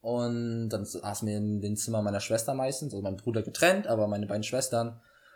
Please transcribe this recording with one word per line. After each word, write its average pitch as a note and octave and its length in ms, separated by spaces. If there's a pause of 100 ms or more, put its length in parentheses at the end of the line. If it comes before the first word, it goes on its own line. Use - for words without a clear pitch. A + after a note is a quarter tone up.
Und A#2 680
dann G#2 140
saßen G2+ 420
wir G#2 100
in G#2 240
den G#2 160
Zimmern A2 280
meiner G2+ 160
Schwester - 340
meistens, C3+ 380
also G2+ 100
mein F#2+ 140
Bruder A2+ 260
getrennt, F#3+ 460
aber A2 180
meine G#2 200
beiden G#2+ 180
Schwestern A#2 560 (360)